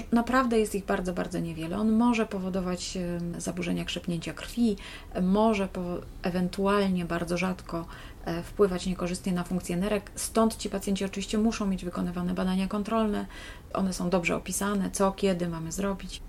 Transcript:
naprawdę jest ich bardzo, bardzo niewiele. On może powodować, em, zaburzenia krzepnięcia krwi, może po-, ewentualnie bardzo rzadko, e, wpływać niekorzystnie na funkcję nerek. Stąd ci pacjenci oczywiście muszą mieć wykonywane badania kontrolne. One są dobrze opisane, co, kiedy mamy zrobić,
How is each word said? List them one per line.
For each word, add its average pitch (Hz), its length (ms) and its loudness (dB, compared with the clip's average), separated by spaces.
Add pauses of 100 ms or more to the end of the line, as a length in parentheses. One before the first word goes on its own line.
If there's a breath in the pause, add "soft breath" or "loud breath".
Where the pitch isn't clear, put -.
(120)
naprawdę 240 480 4
jest 208 140 0
ich 190 100 -2
bardzo, 190 280 0
bardzo 175 260 -2
niewiele. 165 400 -4
On 220 140 2
może 226 340 4
powodować, 185 720 -2
em, 175 440 -4
zaburzenia 175 440 -2
krzepnięcia 170 480 -4
krwi, 226 440 2 (460 loud breath)
może 196 460 6
po-, 175 300 -4 (240)
ewentualnie 185 840 2
bardzo 170 340 0
rzadko, 180 480 -4 (380 loud breath)
e, 170 180 -2
wpływać 185 440 2
niekorzystnie 185 460 0
na 175 120 0
funkcję 180 320 -2
nerek. 202 380 0
Stąd 220 420 2
ci - 140 -6
pacjenci 196 340 0
oczywiście 196 340 -2
muszą 214 280 2
mieć 185 180 0
wykonywane 180 500 -2
badania 185 340 2
kontrolne. 208 580 0 (460 loud breath)
One 190 200 0
są 175 180 -2
dobrze 170 260 2
opisane, 190 540 0
co, 190 220 2
kiedy 180 360 2
mamy 165 240 -4
zrobić, 190 560 -4